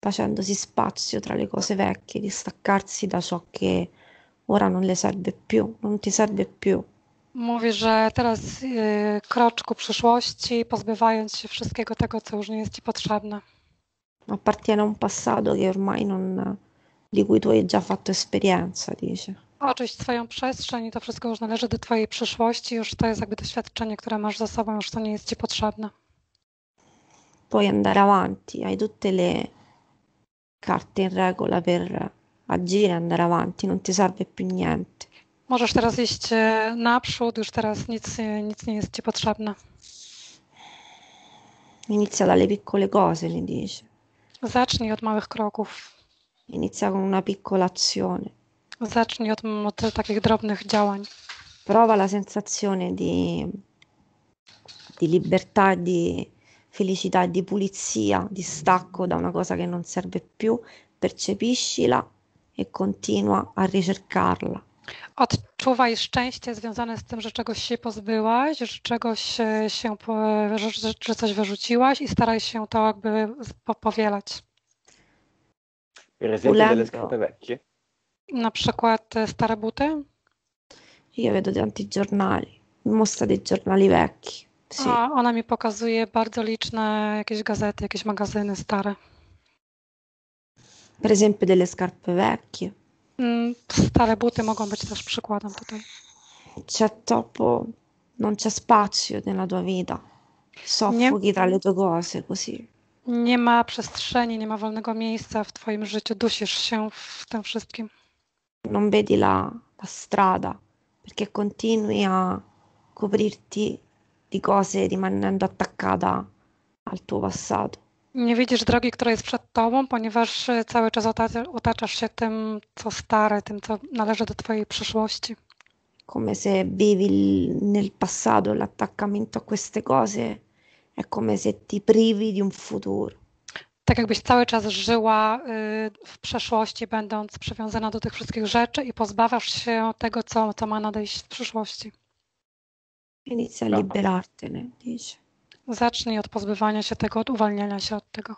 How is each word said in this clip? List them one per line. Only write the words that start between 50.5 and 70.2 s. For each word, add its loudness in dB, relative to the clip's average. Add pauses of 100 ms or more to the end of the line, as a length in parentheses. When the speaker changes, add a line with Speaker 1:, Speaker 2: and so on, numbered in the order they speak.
Speaker 2:
działań. 2 (600)
Speaker 1:
Prova 6
la 4
sensazione -2
di, 0 (1500)
di 2
libertà 4
e 0
di -2 (420)
felicità 2
e 0
di 0
pulizia, -2
di -10
stacco 0
da 0
una -2
cosa -2
che -4
non -6
serve -6 (160)
più, 0 (400)
percepiscila 0 (480)
e -4
continua 0
a 2
ricercarla. 0 (540)
Speaker 2:
Odczuwaj 0
szczęście -4
związane -6
z -10
tym, -8
że -8
czegoś -6
się -2
pozbyłaś, 0
że -6 (140)
czegoś, -2
e, 2
się -4
po-, 0